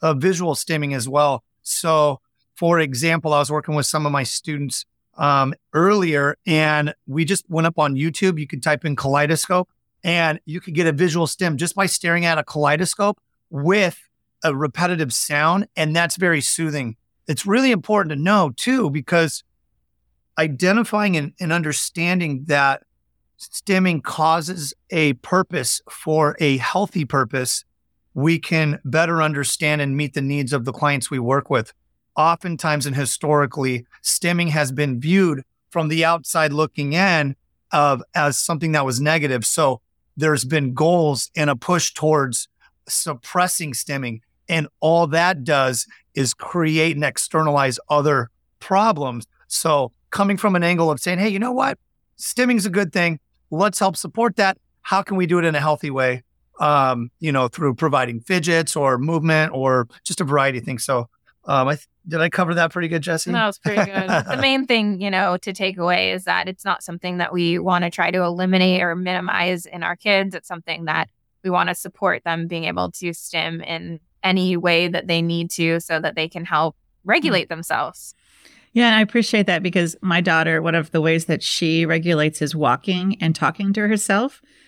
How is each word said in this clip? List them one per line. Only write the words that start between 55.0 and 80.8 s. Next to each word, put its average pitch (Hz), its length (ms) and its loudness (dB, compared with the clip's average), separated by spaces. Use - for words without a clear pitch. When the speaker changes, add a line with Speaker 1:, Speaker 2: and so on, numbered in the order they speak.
Speaker 1:
can 196 120 -4
we 185 100 2
do 175 140 4
it 170 60 2
in 160 100 2
a 143 60 0
healthy 151 280 0
way?" 127 340 -2
Um, 131 600 2
you 160 120 -2
know, 131 160 2
through 139 280 -2
providing 127 440 0
fidgets 165 560 0
or 135 220 2
movement 156 580 0
or 131 320 2
just - 160 -8
a - 60 -2
variety 135 320 2
of 113 80 -8
things. 127 180 -6
So, 120 240 -2
um, 135 240 2
I 151 60 0
th-, - 120 -16
did 160 120 -4
I 165 100 2
cover 175 260 0
that 170 160 2
pretty 170 180 -4
good, 165 120 -2
Jesse? 165 300 -4
Speaker 2:
That 180 160 0
was 202 100 -4
pretty 208 280 0
good. 190 220 -4
Speaker 1:
<laughs> 170 200 0
Speaker 2:
The 135 100 -4
main 269 300 0
thing, 208 320 0
you 202 100 -4
know, 185 280 0
to 190 160 -8
take 190 240 -4
away 180 340 0
is 185 140 -6
that 180 240 -2
it's - 160 -10
not 190 180 -2
something 180 360 -8
that 175 120 -2
we 175 260 0
wanna 180 320 0
try 170 220 0
to 185 100 0
eliminate 185 600 2
or 175 140 0
minimize 180 720 -2
in 170 160 -12
our 175 140 -2
kids. 196 400 0
It's - 120 -12
something 170 380 -10
that 160 240 -2
we 190 80 -4
wanna 175 240 0
support 180 520 -4
them 165 220 -4
being 170 180 -6
able 175 260 -4
to 170 220 -8
stim 165 480 -6
in 165 400 -10
any 185 320 2
way 175 320 2
that 175 200 -4
they 170 140 0
need 170 280 -2
to 165 300 0
so 165 200 -4
that 160 160 -4
they 160 120 -4
can 170 180 -10
help 160 300 -2
regulate 226 420 0
Speaker 3:
Mm. - 40 -20
Speaker 2:
themselves. - 640 -6
Speaker 3:
Yeah, 233 120 4
and 226 100 4
I 220 60 6
appreciate 214 460 2
that 170 160 0
because 175 380 0
my 180 200 2
daughter, 160 400 2
one 165 140 0
of 160 160 -2